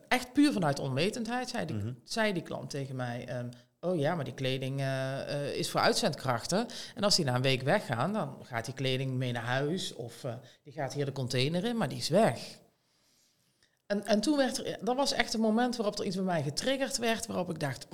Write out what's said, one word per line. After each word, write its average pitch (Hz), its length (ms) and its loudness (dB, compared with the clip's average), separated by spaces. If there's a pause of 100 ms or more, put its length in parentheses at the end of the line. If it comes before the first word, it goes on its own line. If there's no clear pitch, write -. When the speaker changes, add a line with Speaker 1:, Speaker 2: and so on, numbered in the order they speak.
Speaker 1:
echt 247 260 0
puur 285 200 8
vanuit 160 260 2
onwetendheid, 214 720 0
zei - 160 -2
die, 139 100 -4
Speaker 2:
Mhm. 107 180 -4 (100)
Speaker 1:
zei 214 300 0
die 170 100 0
klant - 260 -8
tegen 131 260 -6
mij, 123 320 -4
ehm, 123 220 -6 (300)
"Oh 175 200 0
ja, 147 160 2
maar 151 100 -2
die - 80 -8
kleding, 131 460 -2
eh, 135 420 -2 (120)
eh, 143 220 -2
is 165 140 -2
voor 156 100 0
uitzendkrachten. 170 880 2 (280)
En - 80 -4
als 202 120 4
die 170 100 4
na 123 100 2
een 127 60 2
week 131 200 4
weggaan, 147 520 0
dan 208 300 -4
gaat 117 220 -6
die 131 80 -6
kleding 131 400 0
mee 127 180 0
naar 120 120 -2
huis 139 500 0
of, - 300 -10
eh, 123 100 -4 (300)
die 147 100 -20
gaat 135 200 -4
hier 143 120 0
de 139 60 -2
container 135 520 2
in, 233 140 0
maar 170 120 0
die 131 80 -6
is 120 120 -4
weg." 170 500 2 (1300)
En, 208 200 -2
en 214 160 4
toen 302 160 2
werd 254 280 0
er, - 160 -4
dat 240 140 0
was 269 160 2
echt - 220 0
een 220 80 0
moment 233 340 4
waarop 202 240 -2
er - 60 -2
iets 185 100 -2
bij 190 100 0
mij 170 180 2
getriggerd 262 540 0
werd, 226 300 0
waarop 185 220 -2
ik 160 100 -4
dacht, 139 340 -4